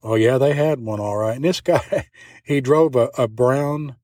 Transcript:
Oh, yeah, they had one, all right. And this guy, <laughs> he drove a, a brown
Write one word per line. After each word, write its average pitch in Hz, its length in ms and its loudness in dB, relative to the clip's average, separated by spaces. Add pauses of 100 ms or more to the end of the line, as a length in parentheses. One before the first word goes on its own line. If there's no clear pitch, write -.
Oh, 110 120 -2
yeah, 117 240 4
they 143 160 2
had 147 260 0
one, 110 200 -6
all 104 160 -4
right. 110 180 -2
And 135 100 -8
this 180 160 0
guy, - 460 -2 (200)
<laughs> - 180 -20
he 143 160 -2
drove 147 340 2
a, 117 240 2
a 123 80 0
brown 139 760 -2